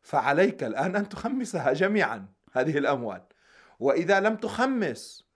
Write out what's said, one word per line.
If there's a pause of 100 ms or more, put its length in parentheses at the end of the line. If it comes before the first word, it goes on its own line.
فعليك
الآن
أن
تخمسها
جميعًا (260)
هذه
الأموال، (580)
وإذا
لم
تخمس (100)